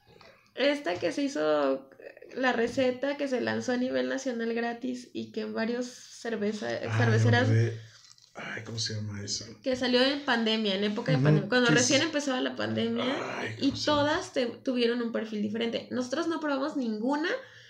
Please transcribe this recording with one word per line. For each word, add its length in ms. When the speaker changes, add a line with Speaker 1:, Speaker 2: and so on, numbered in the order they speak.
Speaker 1:
Esta 400
que 160
se 140
hizo, 680
la 160
receta 640
que 100
se 140
lanzó 320
a 40
nivel 320
nacional 460
gratis 580
y 200
que 80
en 140
varios 320
cerveza-, 840
Speaker 2:
Ah, 140
ya 80
me 80
Speaker 1:
cerveceras 500
Speaker 2:
acordé. 320
Ay, 260
¿cómo 160
se 160
llama 280
esa? 240
Speaker 1:
que 100
salió 280
en 220
pandemia, 520
en 80
época 260
de 80
Speaker 2:
Ujú, 60
Speaker 1:
pandemia, 240
cuando 220
Speaker 2:
sí, 40
Speaker 1:
recién 260
Speaker 2:
sí. 60
Speaker 1:
empezaba 340
la 140
pandemia, 840
Speaker 2:
Ay, 180
Speaker 1:
y 120
Speaker 2:
¿cómo 60
se 140
llama? 120
Speaker 1:
todas 300
te-, 140
tuvieron 560
un 80
perfil 320
diferente. 480
Nosotros 380
no 100
probamos 380
ninguna, 520